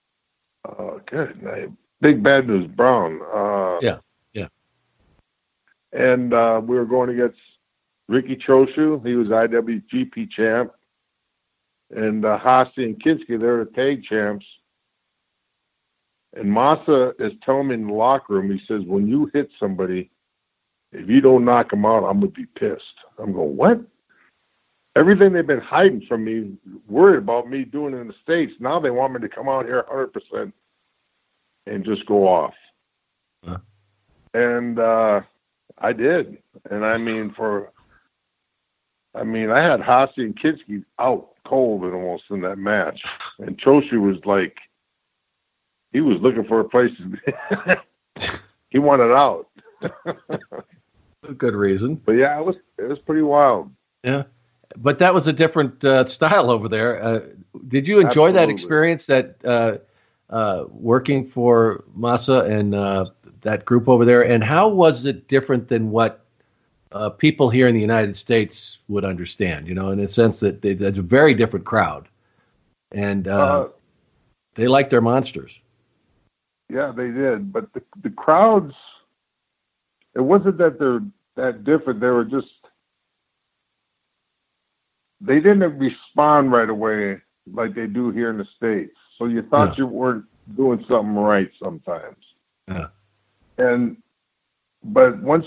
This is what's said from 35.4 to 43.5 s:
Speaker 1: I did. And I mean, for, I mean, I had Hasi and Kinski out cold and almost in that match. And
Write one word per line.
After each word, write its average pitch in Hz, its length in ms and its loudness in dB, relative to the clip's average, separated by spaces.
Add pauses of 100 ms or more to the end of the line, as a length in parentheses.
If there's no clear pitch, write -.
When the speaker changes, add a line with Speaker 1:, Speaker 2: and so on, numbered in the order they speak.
Speaker 1:
I 110 160 -4
did. 139 440 -2 (320)
And 104 160 -6
I 113 120 0
mean, 110 340 -6
for, 104 400 -6 (1400)
I 117 100 -10
mean, 113 280 -4
I 135 100 2
had 143 200 2
Hasi 131 420 2
and 104 160 -8
Kinski 104 440 -4 (160)
out 120 320 -2 (140)
cold 117 380 0
and 90 100 -6
almost 90 360 -8
in 98 120 -8
that 95 160 -6
match. 98 460 -4 (360)
And - 180 -12